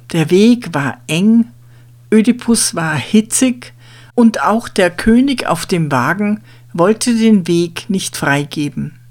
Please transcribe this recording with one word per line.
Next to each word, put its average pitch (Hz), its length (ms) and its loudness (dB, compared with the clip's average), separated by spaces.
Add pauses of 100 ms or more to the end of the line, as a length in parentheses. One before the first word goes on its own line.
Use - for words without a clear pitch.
(120)
Der 160 180 0
Weg 214 420 2
war 139 360 -6
eng, 214 360 2 (680)
Ödipus 233 640 0
war 160 220 -4
hitzig 220 760 -2 (400)
und 220 280 2
auch 202 280 -2
der 180 200 2
König 240 560 0
auf 165 200 -4
dem 165 260 -2
Wagen 202 480 -2 (320)
wollte 220 420 0
den 220 320 2
Weg 170 440 -2
nicht 190 260 -6
freigeben. 143 840 -4 (120)